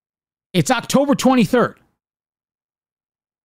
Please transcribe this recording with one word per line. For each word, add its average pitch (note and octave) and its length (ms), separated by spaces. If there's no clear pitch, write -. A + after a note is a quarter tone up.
It's F3+ 180
October C4 460
twenty-third. A#3+ 640